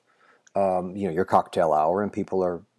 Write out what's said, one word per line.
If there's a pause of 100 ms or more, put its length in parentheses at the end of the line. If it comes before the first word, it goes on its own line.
(560)
um,
you
know,
your
cocktail
hour,
and
people
are (160)